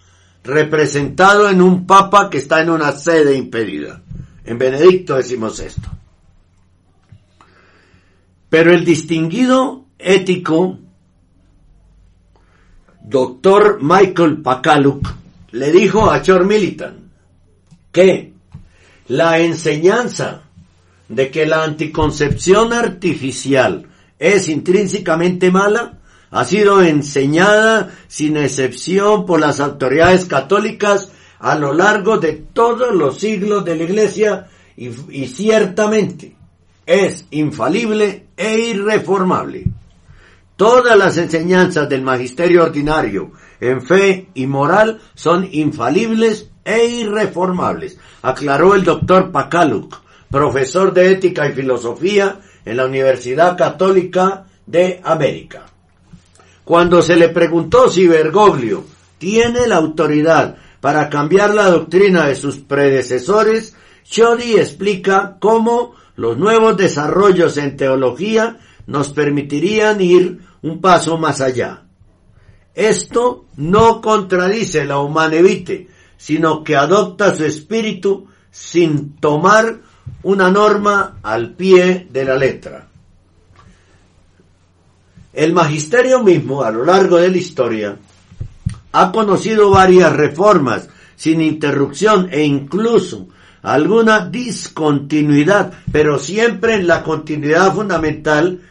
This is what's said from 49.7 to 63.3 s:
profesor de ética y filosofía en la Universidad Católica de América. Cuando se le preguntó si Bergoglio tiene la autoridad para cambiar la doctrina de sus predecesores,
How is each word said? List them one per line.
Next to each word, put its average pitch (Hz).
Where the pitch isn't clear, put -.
profesor 139
de 180
ética 180
y 139
filosofía 135
en 113
la 131
Universidad 135
Católica 185
de 180
América. 139
Cuando 175
se 175
le 165
preguntó 170
si 185
Bergoglio 156
tiene 233
la 196
autoridad 156
para 147
cambiar 180
la 208
doctrina 170
de 135
sus 139
predecesores, 143